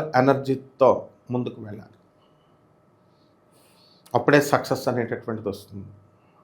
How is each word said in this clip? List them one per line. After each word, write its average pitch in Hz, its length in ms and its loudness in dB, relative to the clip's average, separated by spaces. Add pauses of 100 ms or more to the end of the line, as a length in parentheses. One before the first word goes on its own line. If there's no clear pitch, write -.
(160)
ఎనర్జీతో 131 920 2 (220)
ముందుకు 123 300 -4
వెళ్ళాలి. 104 300 -16 (2250)
అప్పుడే 143 260 4
సక్సెస్ - 480 0
అనేటటువంటిది 117 600 -6
వస్తుంది. - 380 -12 (580)